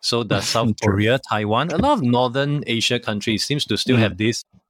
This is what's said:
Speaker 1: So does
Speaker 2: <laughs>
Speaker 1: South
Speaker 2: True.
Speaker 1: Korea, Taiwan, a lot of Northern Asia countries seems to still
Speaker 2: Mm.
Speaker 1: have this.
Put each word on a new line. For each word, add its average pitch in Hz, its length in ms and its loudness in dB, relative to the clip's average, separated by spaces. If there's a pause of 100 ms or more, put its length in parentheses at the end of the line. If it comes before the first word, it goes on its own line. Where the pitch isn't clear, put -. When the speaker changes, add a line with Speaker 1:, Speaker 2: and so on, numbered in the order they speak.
Speaker 1:
So 120 220 -2
does 101 260 -2
Speaker 2:
<laughs> - 60 -4
Speaker 1:
South 113 220 0
Speaker 2:
True. 104 160 0
Speaker 1:
Korea, 107 260 2
Taiwan, 110 520 -2
a 160 80 -2
lot 277 160 4
of 214 80 0
Northern 127 640 0
Asia 120 340 0
countries 104 440 -2
seems 143 220 -2
to 104 100 0
still 123 200 2
Speaker 2:
Mm. 113 40 4
Speaker 1:
have 92 180 0
this. 107 260 0 (260)